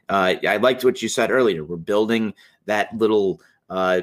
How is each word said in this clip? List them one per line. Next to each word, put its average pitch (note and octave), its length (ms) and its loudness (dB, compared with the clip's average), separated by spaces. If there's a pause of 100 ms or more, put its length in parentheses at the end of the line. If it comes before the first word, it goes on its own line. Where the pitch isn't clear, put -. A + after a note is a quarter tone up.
Uh, F#2+ 280 0 (100)
I G#2 120 0
liked B2 260 2
what B2 180 2
you A2+ 60 -4
said A2 240 0
earlier. G#2 320 2
We're E2+ 120 -10
building G#2+ 560 0 (340)
that G#2 300 -2
little, G#2 460 0 (260)
uh, F#2 340 0